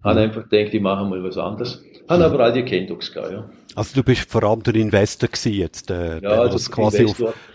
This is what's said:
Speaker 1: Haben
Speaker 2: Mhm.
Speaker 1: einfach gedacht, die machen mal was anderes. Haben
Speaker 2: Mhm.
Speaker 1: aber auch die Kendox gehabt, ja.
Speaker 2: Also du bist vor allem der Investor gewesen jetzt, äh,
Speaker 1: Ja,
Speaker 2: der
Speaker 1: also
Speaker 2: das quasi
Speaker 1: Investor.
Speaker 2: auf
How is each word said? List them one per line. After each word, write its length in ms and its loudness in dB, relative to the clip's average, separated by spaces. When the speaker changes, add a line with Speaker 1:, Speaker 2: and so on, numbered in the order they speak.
Speaker 1:
Haben 140 2
Speaker 2:
Mhm. 40 6
Speaker 1:
einfach 260 -4
gedacht, 240 2
die 80 0
machen 300 -2
mal 140 -6
was 120 -8
anderes. 480 -6
Haben 120 4
Speaker 2:
Mhm. 60 6
Speaker 1:
aber 220 4
auch 40 2
die 100 0
Kendox 500 -4
gehabt, 200 -10
ja. 180 -12
Speaker 2:
Also 200 -4
du 100 0
bist 260 0
vor 140 0
allem 180 2
der 120 0
Investor 560 2
gewesen 240 -4
jetzt, 360 -4
äh, 260 -4
Speaker 1:
Ja, 40 -10
Speaker 2:
der 220 2
Speaker 1:
also 120 2
Speaker 2:
das 160 -4
quasi 320 4
Speaker 1:
Investor. 280 0
Speaker 2:
auf 40 -8